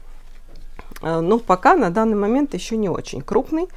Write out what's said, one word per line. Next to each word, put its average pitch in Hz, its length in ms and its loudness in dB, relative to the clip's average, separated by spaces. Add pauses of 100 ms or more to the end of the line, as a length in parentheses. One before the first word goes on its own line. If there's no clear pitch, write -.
(1040)
э, 165 160 0
ну, 196 200 4
пока 233 360 6
на 220 140 4
данный 220 280 2
момент 240 360 2
еще 220 240 -4
не 208 120 0
очень - 320 -6
крупный, 320 560 0